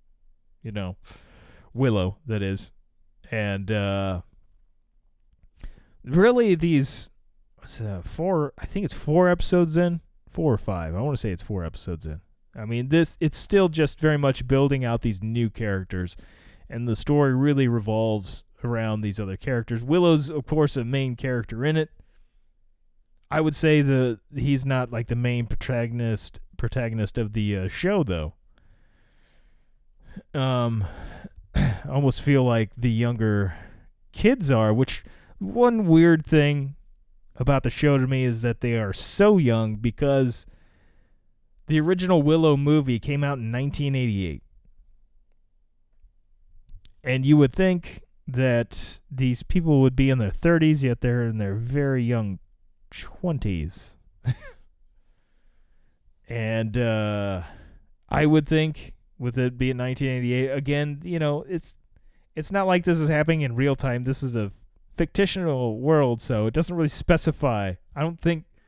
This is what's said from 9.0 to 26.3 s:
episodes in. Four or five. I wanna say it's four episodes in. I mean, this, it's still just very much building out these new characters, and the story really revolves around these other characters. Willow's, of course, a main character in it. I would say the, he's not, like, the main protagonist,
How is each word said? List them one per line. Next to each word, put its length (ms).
episodes 460
in. 240
Four 240
or 60
five. 360
I 60
wanna 160
say 140
it's 120
four 220
episodes 400
in. 160
I 120
mean, 220
this, 320
it's 180
still 320
just 280
very 200
much 280
building 380
out 160
these 220
new 260
characters, 640
and 180
the 100
story 380
really 340
revolves 760
around 380
these 180
other 180
characters. 460
Willow's, 460
of 160
course, 320
a 80
main 320
character 480
in 120
it. 140
I 100
would 140
say 260
the, 400
he's 300
not, 260
like, 180
the 80
main 300
protagonist, 960